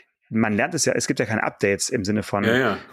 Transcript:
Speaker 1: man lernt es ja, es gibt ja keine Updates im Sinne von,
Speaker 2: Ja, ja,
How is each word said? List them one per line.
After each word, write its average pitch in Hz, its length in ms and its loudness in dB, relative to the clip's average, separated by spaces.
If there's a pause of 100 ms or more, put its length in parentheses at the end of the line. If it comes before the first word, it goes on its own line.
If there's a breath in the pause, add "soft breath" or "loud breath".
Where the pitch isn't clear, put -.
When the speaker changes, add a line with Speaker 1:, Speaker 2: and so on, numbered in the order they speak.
(300 loud breath)
Speaker 1:
man 110 220 2
lernt 120 220 0
es 160 100 0
ja, - 80 2
es - 160 0
gibt 139 140 0
ja 127 40 0
keine 110 180 -2
Updates - 440 0
im 120 160 -2
Sinne 104 180 0
von, 101 220 -2
Speaker 2:
Ja, 113 140 4
ja, 113 200 0 (160)